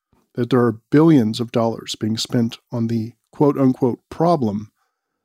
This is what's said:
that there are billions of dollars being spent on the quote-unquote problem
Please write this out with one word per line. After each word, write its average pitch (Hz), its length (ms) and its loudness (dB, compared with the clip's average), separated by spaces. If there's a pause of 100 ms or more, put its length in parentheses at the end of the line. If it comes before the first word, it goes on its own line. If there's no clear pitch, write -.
(340)
that 120 160 -4
there 123 120 4
are 113 280 0
billions 143 500 4
of 117 120 -8
dollars 117 420 -4
being 110 240 -4
spent 117 400 -4 (140)
on 113 160 -4
the 113 260 -6 (180)
quote-unquote 135 680 0 (100)
problem 120 600 -2 (540)